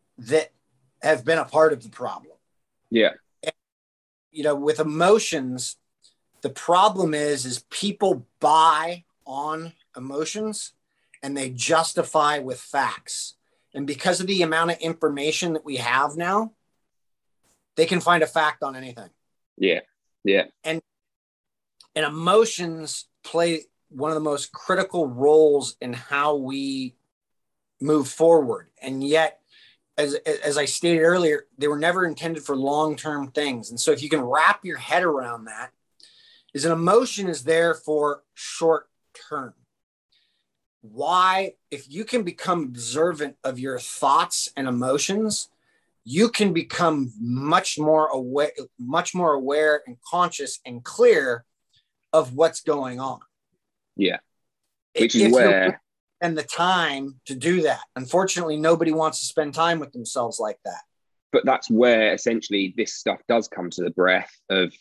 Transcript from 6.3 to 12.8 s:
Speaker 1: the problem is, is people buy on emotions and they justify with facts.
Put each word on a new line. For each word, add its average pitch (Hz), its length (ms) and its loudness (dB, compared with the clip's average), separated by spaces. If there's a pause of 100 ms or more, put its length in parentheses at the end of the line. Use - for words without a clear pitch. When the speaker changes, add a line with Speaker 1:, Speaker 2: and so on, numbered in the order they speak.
Speaker 1:
the 151 100 -4
problem 180 640 2
is, 147 300 -2
is 123 260 -8
people 196 560 -2 (120)
buy 160 640 4 (220)
on 156 480 -8 (240)
emotions 156 760 -8 (500)
and 139 120 -6
they 135 140 -4
justify 151 880 0
with 127 240 -8
facts. - 720 -6 (400)